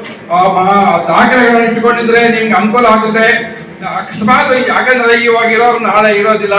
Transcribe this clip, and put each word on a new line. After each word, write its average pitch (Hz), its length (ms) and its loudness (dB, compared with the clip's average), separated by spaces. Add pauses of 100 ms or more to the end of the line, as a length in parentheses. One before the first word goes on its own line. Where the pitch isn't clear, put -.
(320)
ಆ, 180 100 2
ಮಾ-, 185 680 2
ದಾಖಲೆಗಳನ್ನ 233 680 2
ಇಟ್ಕೊಂಡಿದ್ರೆ 233 520 0
ನಿಮ್ಗೆ 220 260 -2
ಅನುಕೂಲ 220 320 0
ಆಗುತ್ತೆ. 220 720 0 (280)
ಅಕಸ್ಮಾತ್ 247 800 -2
ಯಾಕಂದ್ರೆ 233 520 0
ಇವಾಗ 226 320 0
ಇರೋರು 233 260 2
ನಾಳೆ 208 400 0
ಇರೋದಿಲ್ಲ. 202 400 0